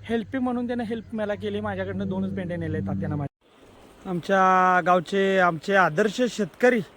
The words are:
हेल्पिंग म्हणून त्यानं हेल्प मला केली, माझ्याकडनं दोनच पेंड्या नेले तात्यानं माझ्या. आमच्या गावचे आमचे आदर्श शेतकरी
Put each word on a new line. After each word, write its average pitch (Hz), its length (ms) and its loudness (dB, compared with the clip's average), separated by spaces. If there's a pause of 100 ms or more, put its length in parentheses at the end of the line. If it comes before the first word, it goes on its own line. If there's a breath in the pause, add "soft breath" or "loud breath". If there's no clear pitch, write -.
हेल्पिंग 233 400 -4
म्हणून 247 240 -4
त्यानं 240 160 -4
हेल्प 226 320 -8
मला 208 200 -4
केली, 202 260 -6
माझ्याकडनं 196 460 -4
दोनच 190 280 -4
पेंड्या 175 220 -6
नेले 165 220 -4
तात्यानं 196 360 -4
माझ्या. - 920 -12
आमच्या 185 760 4
गावचे 190 540 2
आमचे 175 360 2
आदर्श 190 540 2
शेतकरी 226 520 2 (160)